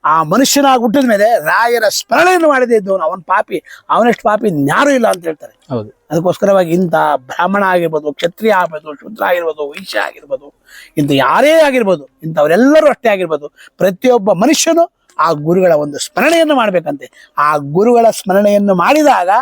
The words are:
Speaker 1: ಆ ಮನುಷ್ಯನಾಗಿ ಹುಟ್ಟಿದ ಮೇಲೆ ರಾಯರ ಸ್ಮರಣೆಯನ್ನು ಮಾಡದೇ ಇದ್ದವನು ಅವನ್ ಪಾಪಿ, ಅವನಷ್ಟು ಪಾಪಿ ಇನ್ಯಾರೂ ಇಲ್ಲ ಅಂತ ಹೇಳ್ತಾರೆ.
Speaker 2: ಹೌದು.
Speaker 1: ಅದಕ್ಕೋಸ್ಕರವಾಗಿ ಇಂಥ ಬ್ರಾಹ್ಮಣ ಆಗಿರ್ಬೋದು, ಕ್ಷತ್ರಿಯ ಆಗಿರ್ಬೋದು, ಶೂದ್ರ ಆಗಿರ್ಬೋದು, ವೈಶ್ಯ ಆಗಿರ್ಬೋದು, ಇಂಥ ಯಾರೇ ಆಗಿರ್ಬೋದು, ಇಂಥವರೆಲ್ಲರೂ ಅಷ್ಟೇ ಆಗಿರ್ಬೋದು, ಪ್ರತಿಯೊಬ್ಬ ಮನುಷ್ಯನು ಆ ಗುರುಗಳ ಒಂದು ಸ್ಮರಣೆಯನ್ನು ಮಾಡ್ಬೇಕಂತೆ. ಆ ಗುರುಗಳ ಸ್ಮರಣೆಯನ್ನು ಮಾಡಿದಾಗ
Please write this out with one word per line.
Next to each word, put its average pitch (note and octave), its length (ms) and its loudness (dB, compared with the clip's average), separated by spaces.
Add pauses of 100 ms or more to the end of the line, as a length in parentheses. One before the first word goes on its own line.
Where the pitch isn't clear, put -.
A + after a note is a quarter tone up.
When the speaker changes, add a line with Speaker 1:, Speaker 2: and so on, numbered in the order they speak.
Speaker 1:
ಆ D#3+ 180 0
ಮನುಷ್ಯನಾಗಿ B3+ 600 2
ಹುಟ್ಟಿದ B3 220 0
ಮೇಲೆ G#3 400 2
ರಾಯರ A3+ 440 0
ಸ್ಮರಣೆಯನ್ನು E4 600 0
ಮಾಡದೇ B3+ 280 2
ಇದ್ದವನು F#3+ 280 -2
ಅವನ್ F3+ 180 -6
ಪಾಪಿ, F#3+ 400 -4 (280)
ಅವನಷ್ಟು G#3 320 0
ಪಾಪಿ G#3+ 260 0
ಇನ್ಯಾರೂ E3+ 420 0
ಇಲ್ಲ A#3+ 180 2
ಅಂತ F3+ 160 -4
ಹೇಳ್ತಾರೆ. - 500 -12
Speaker 2:
ಹೌದು. A2 360 -10
Speaker 1:
ಅದಕ್ಕೋಸ್ಕರವಾಗಿ F3+ 600 0
ಇಂಥ F3 240 0 (220)
ಬ್ರಾಹ್ಮಣ F3+ 480 -4
ಆಗಿರ್ಬೋದು, D#3+ 480 -2
ಕ್ಷತ್ರಿಯ G3+ 420 -2
ಆಗಿರ್ಬೋದು, D#3+ 400 -4
ಶೂದ್ರ G#3 300 -10
ಆಗಿರ್ಬೋದು, D#3+ 460 -4
ವೈಶ್ಯ F#3+ 280 -12
ಆಗಿರ್ಬೋದು, C#3+ 560 -10 (420)
ಇಂಥ D3 180 -2
ಯಾರೇ D#3+ 360 2
ಆಗಿರ್ಬೋದು, B3+ 580 0 (140)
ಇಂಥವರೆಲ್ಲರೂ F3 640 2
ಅಷ್ಟೇ A#3+ 220 0
ಆಗಿರ್ಬೋದು, D#3+ 400 -4 (300)
ಪ್ರತಿಯೊಬ್ಬ G3+ 540 0
ಮನುಷ್ಯನು D#4+ 600 0 (240)
ಆ D#3+ 140 0
ಗುರುಗಳ E3+ 400 0
ಒಂದು D3 260 -2
ಸ್ಮರಣೆಯನ್ನು D4+ 580 0
ಮಾಡ್ಬೇಕಂತೆ. F3+ 840 -4
ಆ D3+ 180 2
ಗುರುಗಳ G3+ 540 2
ಸ್ಮರಣೆಯನ್ನು G3+ 640 0
ಮಾಡಿದಾಗ G#3+ 540 2 (140)